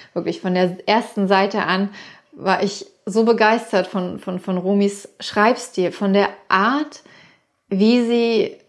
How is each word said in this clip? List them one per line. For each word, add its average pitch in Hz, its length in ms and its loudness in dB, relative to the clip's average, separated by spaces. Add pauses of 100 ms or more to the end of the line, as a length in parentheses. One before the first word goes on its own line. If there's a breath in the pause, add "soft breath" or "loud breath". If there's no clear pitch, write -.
(140 loud breath)
wirklich 170 280 -4
von 185 120 -2
der 180 340 0
ersten 214 400 0
Seite 196 360 2
an 190 260 -2 (480 loud breath)
war - 240 0
ich - 240 -6 (200)
so 214 180 0
begeistert 220 640 2
von, 180 320 -6
von, 185 200 -8
von 185 180 -4
Romys 202 500 0 (120)
Schreibstil, 208 720 -2
von 196 200 -2
der 202 160 4 (220)
Art, 254 540 0 (680 soft breath)
wie 220 360 4
sie 233 520 0 (120)